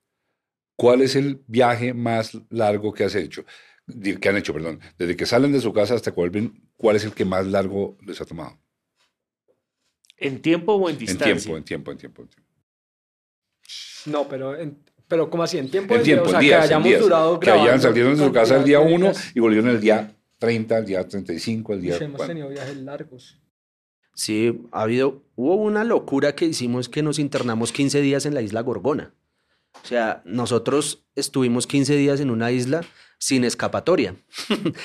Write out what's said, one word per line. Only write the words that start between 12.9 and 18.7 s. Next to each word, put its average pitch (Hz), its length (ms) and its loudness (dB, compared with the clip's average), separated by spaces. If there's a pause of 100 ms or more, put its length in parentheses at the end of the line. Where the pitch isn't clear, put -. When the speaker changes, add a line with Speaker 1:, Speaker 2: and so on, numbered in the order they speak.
Speaker 3:
No, 147 220 -4
pero 135 300 -10
en, 151 200 -12 (300)
pero 160 220 0
¿cómo 170 140 -2
así? 165 140 -4
¿En 131 120 -6
tiempo? 196 260 0
Speaker 1:
En - 80 4
tiempo, 143 220 6
Speaker 3:
O - 40 2
sea, - 100 4
Speaker 1:
en 139 60 6
días, - 140 8
Speaker 3:
que 160 60 6
hayamos 156 200 4
Speaker 1:
en - 60 6
días. - 100 6
Speaker 3:
durado 170 380 4
Speaker 1:
Que 175 120 0
hayan - 120 8
Speaker 3:
grabando 127 240 6
Speaker 1:
salido 120 220 4
de 147 80 2
su 143 140 4
casa 120 240 4
el 135 40 6
Speaker 3:
cantidad 143 220 6